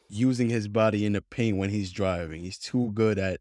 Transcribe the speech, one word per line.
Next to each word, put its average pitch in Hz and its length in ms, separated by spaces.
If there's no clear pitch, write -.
using 120 400
his 110 180
body 107 380
in 104 80
the 98 80
paint 110 360
when 98 120
he's 101 220
driving. 87 520
He's 92 140
too 123 360
good 107 240
at 95 240